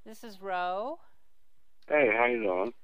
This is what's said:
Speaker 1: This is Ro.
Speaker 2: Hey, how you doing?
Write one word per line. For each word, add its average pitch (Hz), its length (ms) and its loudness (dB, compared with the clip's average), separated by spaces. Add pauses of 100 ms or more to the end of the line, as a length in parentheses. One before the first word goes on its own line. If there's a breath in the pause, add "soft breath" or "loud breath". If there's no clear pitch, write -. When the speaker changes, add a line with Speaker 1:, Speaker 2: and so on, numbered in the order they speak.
Speaker 1:
This 220 180 -12
is 202 160 -12
Ro. 190 600 -2 (840)
Speaker 2:
Hey, 143 300 6
how 120 80 6
you 120 180 4
doing? 98 300 2 (120)